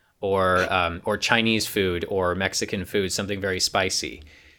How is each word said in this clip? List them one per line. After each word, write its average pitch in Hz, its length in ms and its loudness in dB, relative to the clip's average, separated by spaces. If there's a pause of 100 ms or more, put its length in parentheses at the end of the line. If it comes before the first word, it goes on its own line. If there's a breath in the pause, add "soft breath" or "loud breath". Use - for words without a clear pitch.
(220 soft breath)
or, 92 500 2
um, 87 340 0
or 104 120 0
Chinese 113 500 2
food 92 400 0
or 92 280 0
Mexican 95 500 -2
food, 95 260 -2
something 98 300 -4
very 95 180 -2
spicy. - 640 -2 (360 soft breath)